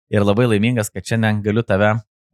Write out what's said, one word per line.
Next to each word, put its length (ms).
ir 160
labai 240
laimingas, 400
kad 160
šiandien 380
galiu 180
tave, 320